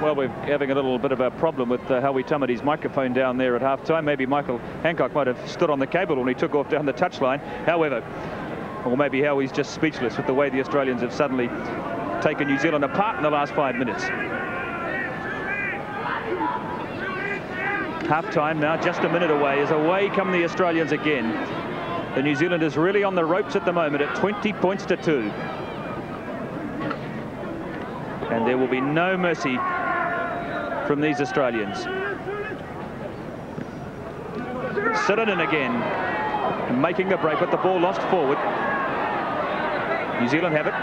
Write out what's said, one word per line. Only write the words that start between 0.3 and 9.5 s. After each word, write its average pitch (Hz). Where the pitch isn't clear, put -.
a 135
little 131
bit 135
of 120
a 123
problem 135
with, 123
uh, 127
Howie 135
Tamati's 127
microphone 135
down 127
there 127
at 117
halftime. 139
Maybe 143
Michael 135
Hancock 156
might 139
have 123
stood 170
on 139
the 135
cable 165
when 123
he 127
took 160
off 143
down 147
the 135
touchline. 139
However, 151
or 123
maybe 139
Howie's 139